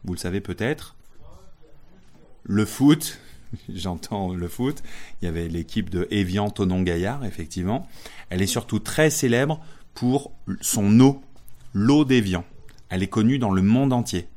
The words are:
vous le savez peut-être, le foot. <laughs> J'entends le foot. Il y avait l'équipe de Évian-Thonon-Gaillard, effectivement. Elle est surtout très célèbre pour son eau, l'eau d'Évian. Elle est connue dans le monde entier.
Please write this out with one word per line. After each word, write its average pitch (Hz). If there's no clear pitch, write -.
vous 92
le -
savez 92
peut-être, 107
le 104
foot. 147
<laughs> -
J'entends 92
le 87
foot. 135
Il 92
y -
avait 82
l'équipe 85
de 90
Évian-Thonon-Gaillard, 95
effectivement. 90
Elle 92
est 98
surtout 110
très 156
célèbre 139
pour 127
son 104
eau, 135
l'eau 139
d'Évian. 98
Elle 92
est 98
connue 117
dans 113
le 95
monde 123
entier. 107